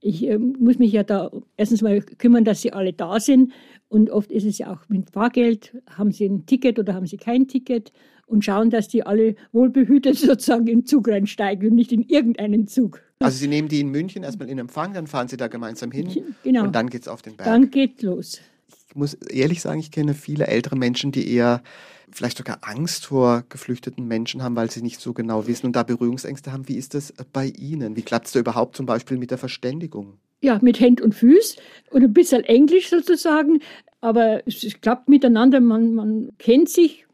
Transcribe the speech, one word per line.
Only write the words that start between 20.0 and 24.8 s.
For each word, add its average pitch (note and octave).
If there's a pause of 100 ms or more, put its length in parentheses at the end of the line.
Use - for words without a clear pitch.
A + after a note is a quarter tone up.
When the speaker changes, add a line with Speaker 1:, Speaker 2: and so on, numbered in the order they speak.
Speaker 2:
viele D3
ältere A#2
Menschen, B2
die C3+
eher A#2+ (500)
vielleicht -
sogar -
Angst C#3
vor B2
geflüchteten B2
Menschen A#2
haben, B2
weil A2+
sie A#2